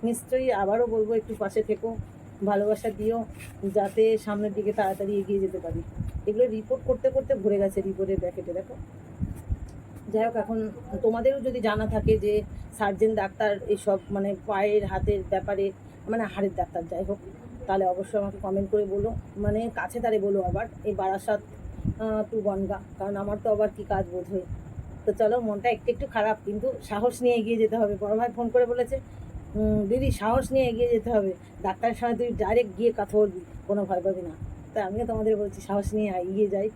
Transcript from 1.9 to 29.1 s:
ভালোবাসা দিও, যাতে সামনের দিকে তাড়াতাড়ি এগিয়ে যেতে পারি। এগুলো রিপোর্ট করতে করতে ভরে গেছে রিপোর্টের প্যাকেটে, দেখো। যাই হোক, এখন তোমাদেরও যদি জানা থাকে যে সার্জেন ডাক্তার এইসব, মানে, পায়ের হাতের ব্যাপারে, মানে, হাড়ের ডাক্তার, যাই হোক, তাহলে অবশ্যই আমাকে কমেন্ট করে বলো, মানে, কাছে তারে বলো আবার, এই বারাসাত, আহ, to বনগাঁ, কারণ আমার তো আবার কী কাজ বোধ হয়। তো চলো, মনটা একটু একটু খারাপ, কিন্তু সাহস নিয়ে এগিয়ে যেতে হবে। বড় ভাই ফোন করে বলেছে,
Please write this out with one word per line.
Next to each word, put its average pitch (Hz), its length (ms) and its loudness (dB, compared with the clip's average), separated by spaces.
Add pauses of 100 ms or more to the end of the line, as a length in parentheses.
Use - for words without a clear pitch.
ভালোবাসা 208 520 2
দিও, 220 280 0 (480)
যাতে 214 440 4
সামনের 208 360 -2
দিকে 208 200 0
তাড়াতাড়ি 196 460 2
এগিয়ে 196 200 2
যেতে 185 200 0
পারি। - 240 -4 (420)
এগুলো 208 200 4
রিপোর্ট 220 420 -2
করতে 262 220 4
করতে 269 260 2
ভরে 202 220 2
গেছে 196 240 2
রিপোর্টের 190 380 0
প্যাকেটে, 180 340 -4
দেখো। 190 220 -6 (1400)
যাই 220 120 4
হোক, 233 100 -2
এখন 220 340 -2 (320)
তোমাদেরও 233 400 4
যদি 254 180 -2
জানা 214 280 2
থাকে 214 300 4
যে 208 240 2 (360)
সার্জেন 214 380 4
ডাক্তার 202 420 0 (100)
এইসব, 196 300 2 (120)
মানে, 196 260 0 (100)
পায়ের 208 400 2
হাতের 190 440 0
ব্যাপারে, 196 420 0 (380)
মানে, 226 140 0
হাড়ের 196 320 0
ডাক্তার, - 340 -2
যাই 180 140 -2
হোক, 196 140 -2 (500)
তাহলে 196 180 2
অবশ্যই 190 340 0
আমাকে 196 220 -4
কমেন্ট 196 300 -2
করে 208 140 4
বলো, 202 260 -2 (260)
মানে, 208 380 -2
কাছে 185 240 -6
তারে 220 200 2
বলো 196 220 0
আবার, 185 240 -2 (180)
এই 208 120 -2
বারাসাত, 196 440 -2 (600)
আহ, 214 360 -2
to 220 80 0
বনগাঁ, 196 360 -2 (200)
কারণ 202 180 -4
আমার 208 260 -4
তো 226 80 2
আবার 208 260 4
কী 208 120 -8
কাজ 190 220 2
বোধ 180 200 -6
হয়। 190 100 -2 (640)
তো 214 80 2
চলো, 220 260 4
মনটা 226 300 0
একটু 240 220 0
একটু 262 160 -2
খারাপ, 214 380 2
কিন্তু 214 280 -2 (100)
সাহস 240 380 0
নিয়ে 240 140 6
এগিয়ে 226 220 2
যেতে 220 200 4
হবে। 208 220 2
বড় 208 180 2
ভাই 240 180 2
ফোন 233 140 0
করে 247 160 6
বলেছে, 240 340 -2 (560)